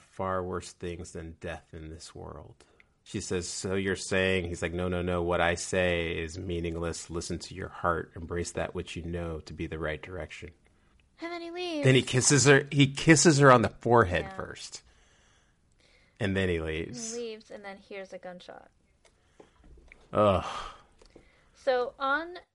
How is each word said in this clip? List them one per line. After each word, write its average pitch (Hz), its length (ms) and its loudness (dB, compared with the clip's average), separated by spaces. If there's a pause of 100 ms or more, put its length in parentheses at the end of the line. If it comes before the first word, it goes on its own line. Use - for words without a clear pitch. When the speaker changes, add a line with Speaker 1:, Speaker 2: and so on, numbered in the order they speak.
(100)
Speaker 1:
far 92 320 -2
worse 90 300 -6
things 87 400 -10
than 82 280 -12
death 80 320 -10
in 80 160 -14
this 80 260 -16
world." 80 500 -16 (400)
She - 160 -8
says, 90 280 -2
"So - 260 -4
you're 98 220 2
saying," 95 480 2
he's 87 180 -6
like, 85 100 -2
"No, 90 160 -2
no, 90 140 0
no. 87 200 0
What 87 180 2
I 87 140 4
say 85 640 0
is 82 200 -6
meaningless. 85 720 -4
Listen 85 300 -6
to - 140 -14
your 87 140 -10
heart. - 460 -2
Embrace 87 380 -6
that 85 240 -4
which - 200 -8
you 85 60 -6
know 85 380 -6
to - 140 -16
be 80 120 -6
the 78 120 -8
right 78 240 -4
direction." 85 480 -12 (680)
Speaker 2:
And 339 120 -8
then 339 80 -8
he 339 100 -10
leaves. 339 340 -4
Speaker 1:
Then 131 120 6
he 123 60 4
kisses 127 440 2
her. 139 240 6
He 143 180 4
kisses 151 500 6
her 143 120 10
on 123 120 10
the 98 80 2
forehead 104 580 4
Speaker 2:
Yeah. 95 80 -14
Speaker 1:
first. - 460 -12 (1400)
And 98 160 0
then 95 120 2
he 85 120 2
leaves. 82 540 -6
Speaker 2:
He 240 60 -6
leaves, 220 300 -12
and 208 140 -16
then 196 140 -14
hears 196 340 -14
a 190 60 -12
gunshot. - 520 -16 (1400)
Speaker 1:
Ugh. 101 320 4 (1080)
Speaker 2:
So 254 440 0
on 311 400 -2 (160)